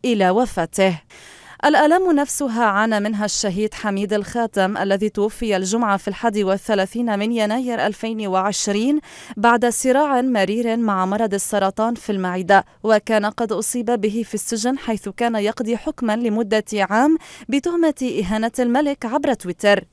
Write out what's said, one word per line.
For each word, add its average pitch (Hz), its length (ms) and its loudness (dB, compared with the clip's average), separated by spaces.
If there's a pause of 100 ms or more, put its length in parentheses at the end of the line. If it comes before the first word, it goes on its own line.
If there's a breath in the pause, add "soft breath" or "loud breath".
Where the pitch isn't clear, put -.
إلى 202 240 4
وفاته. 190 680 0 (640 loud breath)
الآلام 320 460 4
نفسها 277 540 0
عانى 214 340 2
منها 208 260 -2
الشهيد 208 480 -2
حميد 202 400 -4
الخاتم 208 640 0
الذي 196 320 0
توفي 208 480 -2
الجمعة 196 400 0
في - 100 -6
الحادي 208 360 -2
والثلاثين 202 760 -2
من 220 120 -2
يناير 233 540 -2
ألفين 214 420 -4
وعشرين 208 720 0 (380 loud breath)
بعد 233 280 4
صراع 262 560 2
مرير 226 560 0
مع 196 280 0
مرض 208 280 -2
السرطان 202 600 0
في - 160 -8
المعدة، 185 540 2 (180 soft breath)
وكان 214 420 2
قد 220 260 -2
أصيب 214 340 -2
به 220 420 -2
في - 60 -10
السجن 233 440 -2
حيث 208 320 -6
كان 233 260 -2
يقضي 214 420 -2
حكما 233 380 -4
لمدة 220 580 0
عام 220 440 2 (320 loud breath)
بتهمة 285 720 0
إهانة 220 360 -2
الملك 262 460 0
عبر 277 280 0
تويتر. 196 600 2